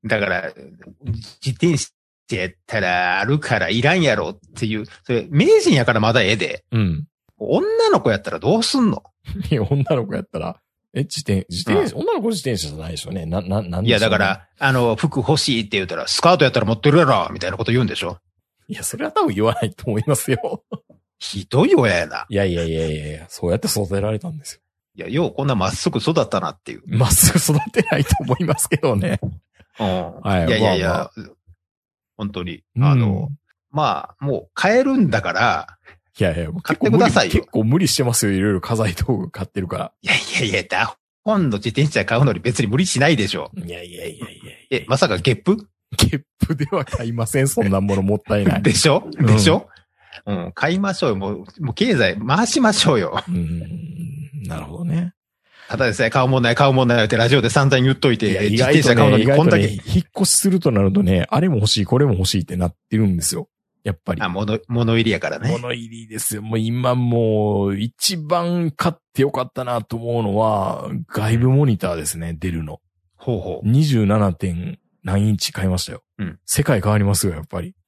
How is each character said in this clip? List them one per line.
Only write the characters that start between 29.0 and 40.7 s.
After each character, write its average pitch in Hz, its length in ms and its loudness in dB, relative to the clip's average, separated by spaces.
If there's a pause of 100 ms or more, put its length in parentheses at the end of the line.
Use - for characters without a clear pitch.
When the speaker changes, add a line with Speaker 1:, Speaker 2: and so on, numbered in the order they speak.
Speaker 1:
う 110 40 -2
ん。 90 360 -4
Speaker 2:
は 95 240 0
い。 - 20 0
Speaker 1:
い - 40 2
や 110 80 2
い 107 40 2
や 101 140 2
い 92 40 0
や、 95 80 0
Speaker 2:
ま 90 60 0
あ 80 220 -6
ま 110 80 -14
あ。 - 60 -20 (840)
Speaker 1:
本 101 140 -8
当 92 140 -8
に。 87 180 -12 (140)
Speaker 2:
う 117 40 -2
ん。 131 40 4
Speaker 1:
あ 143 100 4
の、 107 340 0 (420)
ま 131 500 -4
あ、 139 40 -12
も 135 220 -4
う - 80 -20
買 214 240 2
え 269 60 4
る 269 120 2
ん 196 140 4
だ 110 100 0
か 87 120 -6
ら、 95 460 -2 (420)
Speaker 2:
い - 20 0
や 85 140 0
い 87 40 -4
や、 80 100 -6
も 82 80 -8
う - 40 -12
Speaker 1:
買 - 140 -4
っ - 20 -18
て 220 120 2
く 214 80 4
だ 180 120 6
さ 135 140 4
い 95 40 -2
よ。 - 40 -4
Speaker 2:
結 - 140 0
構 - 0 -
無 - 0 -
理、 - 0 -
結 - 60 -20
構 110 120 0
無 127 140 2
理 180 100 2
し - 80 0
て 139 80 0
ま 120 100 -2
す 113 120 0
よ。 101 60 2
い 95 80 0
ろ 104 100 2
い - 40 2
ろ 90 60 -2
家 117 160 -4
財 107 180 0
道 - 220 -2
具 92 140 -6
買 92 140 -8
っ - 40 -14
て - 120 -8
る 180 80 -6
か - 100 -6
ら。 - 140 -8 (100)
Speaker 1:
い - 40 -10
や - 80 0
い - 40 0 (320)
や 98 80 0
い 90 40 -2
や、 - 60 -
ダ 101 280 -2 (280)